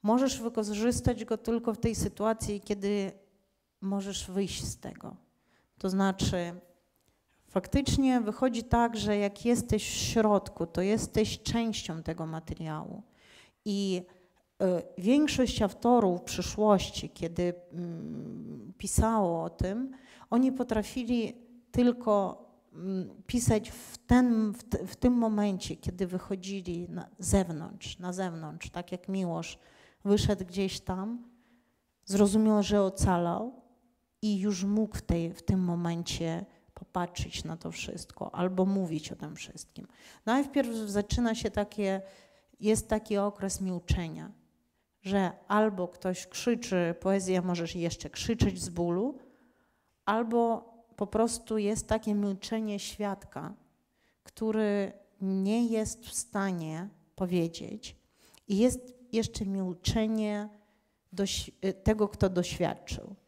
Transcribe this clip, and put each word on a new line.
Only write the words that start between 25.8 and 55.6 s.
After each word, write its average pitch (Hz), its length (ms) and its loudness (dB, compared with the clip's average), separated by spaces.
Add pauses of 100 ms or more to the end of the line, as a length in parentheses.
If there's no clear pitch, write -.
wychodzili 180 840 -6
na 165 200 -10 (100)
zewnątrz, 175 800 -2
na 180 140 -6
zewnątrz, 165 560 -8
tak 175 220 -10
jak 180 180 -10
Miłosz 170 500 -4 (460)
wyszedł 202 400 4
gdzieś 190 340 -4
tam, 202 440 -6 (800)
zrozumiał, 208 580 6
że 208 200 4
ocalał 190 800 0 (600)
i 208 180 0
już 190 240 0
mógł 214 340 0
w - 40 -4
tej, 170 320 0
w - 100 -18
tym 190 160 2
momencie 170 840 -2 (340)
popatrzeć - 640 -6
na 165 140 -8
to 170 140 -10
wszystko - 640 -10
albo 185 300 2
mówić 180 460 -2
o - 40 -10
tym 156 200 -12
wszystkim. - 520 -16 (380)
Najpierw 269 500 2
zaczyna 214 600 0
się 214 160 -4
takie, 202 500 -2 (580)
jest 220 300 2
taki 214 280 0
okres 196 440 -2
milczenia, 175 720 -4 (680)
że 190 300 2 (160)
albo 202 400 2
ktoś 180 400 -6
krzyczy, 185 720 0
poezja 185 420 2
możesz 175 340 -2
jeszcze 165 340 -4
krzyczeć 190 520 0
z 170 80 -6
bólu, 175 480 0 (880)
albo 233 680 2 (220)
po 202 120 -2
prostu 220 500 0
jest 208 300 0
takie 220 260 0
milczenie 202 640 -2
świadka, 196 760 -6 (680)
który 208 720 0 (280)
nie 190 440 2